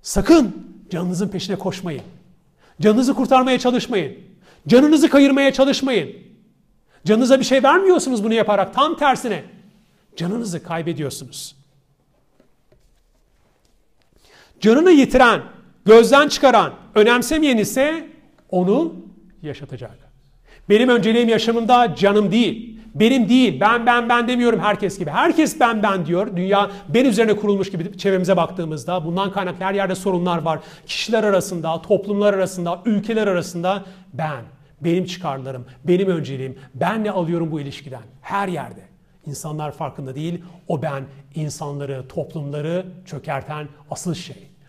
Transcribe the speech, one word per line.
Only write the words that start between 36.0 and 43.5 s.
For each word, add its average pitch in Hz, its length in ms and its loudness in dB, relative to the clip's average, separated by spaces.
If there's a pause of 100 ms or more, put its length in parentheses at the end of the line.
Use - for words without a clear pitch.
önceliğim, 135 500 -6 (160)
ben 208 300 -2
ne 208 60 -2
alıyorum 170 400 -4
bu 156 100 -6
ilişkiden? 135 420 -14 (200)
Her 202 260 -6
yerde. 135 320 -10 (460)
İnsanlar 151 460 -10
farkında 135 420 -10
değil, 170 280 -8 (260)
o 151 140 -4
ben 139 220 -8 (300)
insanları, 143 760 -10
toplumları 156 760 -8 (200)
çökerten 147 600 -10 (220)